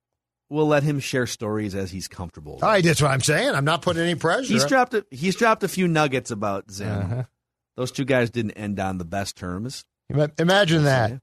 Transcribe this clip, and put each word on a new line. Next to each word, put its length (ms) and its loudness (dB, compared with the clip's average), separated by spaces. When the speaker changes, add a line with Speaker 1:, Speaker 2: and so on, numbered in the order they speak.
Speaker 1:
We'll 180 0
let 160 4
him 180 0
share 260 -2
stories 480 -4
as 160 -4
he's 160 -10
comfortable. 540 -12
Speaker 2:
All 80 2
right, 120 4
that's 200 4
what 100 4
I'm 80 2
saying. 340 2
I'm 120 0
not 160 0
putting 200 0
any 140 0
pressure. 380 0
Speaker 1:
He's 120 4
dropped 280 2
a, 180 -2
he's 240 -2
dropped 280 2
a 40 0
few 220 2
nuggets 420 0
about 400 -4
Zim. 180 -8
Speaker 3:
Uh-huh. 340 -2
Speaker 1:
Those 160 -4
two 140 -4
guys 240 2
didn't 220 -4
end 280 -6
on 180 -2
the 60 -6
best 320 -6
terms. 480 -10
Speaker 2:
Ima-, 300 0
imagine 400 4
Speaker 1:
I'll 60 4
Speaker 2:
that. 240 4
Speaker 1:
say. 140 -10